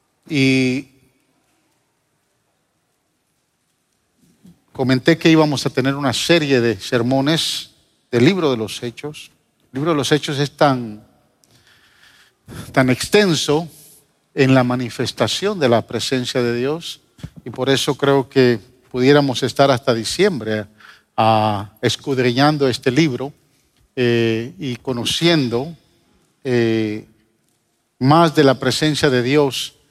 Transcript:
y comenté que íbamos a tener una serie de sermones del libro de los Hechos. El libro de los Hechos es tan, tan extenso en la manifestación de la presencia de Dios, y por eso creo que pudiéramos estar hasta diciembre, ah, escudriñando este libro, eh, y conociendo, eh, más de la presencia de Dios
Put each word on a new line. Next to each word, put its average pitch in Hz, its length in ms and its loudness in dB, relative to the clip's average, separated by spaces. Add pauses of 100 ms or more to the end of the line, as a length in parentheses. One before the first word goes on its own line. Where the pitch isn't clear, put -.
(300)
y 131 600 0 (3750)
comenté 131 460 0
que 165 140 2
íbamos 151 340 2
a 131 60 -2
tener 135 240 -2
una 143 180 -2
serie 143 480 2
de 110 180 -2
sermones 135 920 -2 (400)
del 120 140 4
libro 170 260 2
de 120 60 -2
los 110 260 -8
Hechos. 143 480 -14 (400)
El 131 80 -8
libro 160 120 -2
de 151 60 0
los 135 140 -2
Hechos 147 260 -2
es 139 140 -2
tan, 120 520 0 (1700)
tan 131 200 2
extenso 165 760 0 (680)
en 135 180 4
la 127 100 4
manifestación 123 920 -4
de 139 120 0
la 113 180 2
presencia 123 560 -4
de 120 120 -2
Dios, 143 460 -6 (420)
y 123 60 -14
por 127 220 -4
eso 135 240 0
creo 139 340 0
que 123 300 2 (320)
pudiéramos 135 500 4
estar 139 300 2
hasta 123 240 0
diciembre, 110 720 -2 (500)
ah, 107 540 2 (100)
escudriñando 135 840 0
este 123 240 -2
libro, 135 420 0 (680)
eh, 117 560 0
y 131 200 -8
conociendo, 135 960 -2 (720)
eh, 113 600 -2 (920)
más 156 360 4
de 151 120 4
la 127 120 4
presencia 143 520 -2
de 123 120 2
Dios 139 540 -2 (160)